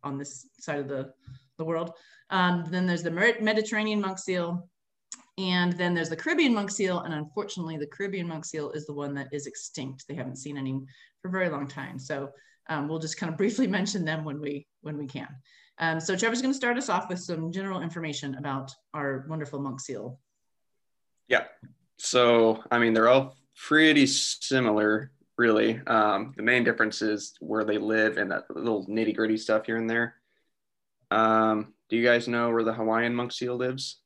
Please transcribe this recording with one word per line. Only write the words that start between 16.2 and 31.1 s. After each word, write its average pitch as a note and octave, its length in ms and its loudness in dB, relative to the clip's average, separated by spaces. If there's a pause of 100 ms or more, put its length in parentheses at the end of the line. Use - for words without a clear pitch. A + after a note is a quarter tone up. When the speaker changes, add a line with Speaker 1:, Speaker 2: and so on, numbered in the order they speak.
Speaker 1:
gonna C4 120 0
start A#3+ 240 0
us B3 120 -6
off F3+ 200 0
with F3+ 100 -6
some E3 320 -6
general F#3+ 300 -6
information D#3 540 -8
about C3+ 360 -6 (220)
our C#3 360 -4
wonderful D3+ 300 -8
monk C3+ 200 -6
seal. B2 400 -10 (1080)
Speaker 2:
Yeah. B2 180 2 (520)
So, A#2 720 6
I A#2+ 80 2
mean, A#2 160 6
they're A2+ 160 6
all C3+ 260 6 (320)
pretty D3+ 400 8
similar, G#2+ 1040 2 (260)
really. A2+ 500 4
Um, G#2+ 480 2
the G#2 80 -8
main A#2+ 200 4
difference A2 380 2
is G#2+ 380 -2
where G#2+ 240 -2
they G#2+ 140 0
live A2 400 2
and F#2+ 140 -2
that - 120 -4 (100)
little A2 340 -2
nitty-gritty A2 500 0
stuff A2 280 0
here A2+ 120 -2
and A2+ 120 -2
there. A#2 260 -2 (960)
Um, A2 640 2 (160)